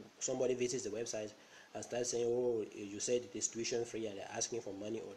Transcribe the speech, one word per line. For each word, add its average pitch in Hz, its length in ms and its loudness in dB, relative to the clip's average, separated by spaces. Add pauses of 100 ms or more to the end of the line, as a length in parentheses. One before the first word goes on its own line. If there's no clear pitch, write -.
(200)
somebody 127 340 4
visits 120 320 2
the 104 40 0
website 107 440 -2 (420)
and 110 80 -4
starts 120 280 0
saying, 120 140 4
"Oh, 120 480 4
you 104 280 -6
said 123 220 4
it - 120 -8
is 107 140 2
tuition 117 340 0
free 113 240 -4
and 98 100 -4
they're - 140 -8
asking 113 300 -2
for 98 120 -6
money 107 280 -4
or 98 160 -10